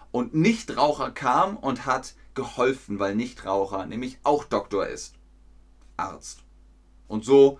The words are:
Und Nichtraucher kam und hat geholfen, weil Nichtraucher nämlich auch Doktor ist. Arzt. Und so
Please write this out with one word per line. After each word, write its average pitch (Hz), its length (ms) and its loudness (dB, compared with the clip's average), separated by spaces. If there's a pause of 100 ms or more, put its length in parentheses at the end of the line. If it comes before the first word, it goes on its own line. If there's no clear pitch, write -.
(100)
Und 247 240 -4
Nichtraucher 151 760 0
kam 160 460 0
und 127 300 -6
hat 131 280 -4 (200)
geholfen, 127 640 -2
weil 101 160 -2
Nichtraucher 98 720 -4
nämlich 127 360 -10
auch 147 220 0
Doktor 101 420 -4
ist. - 280 -12 (840)
Arzt. - 440 -10 (680)
Und 107 160 -6
so 139 360 8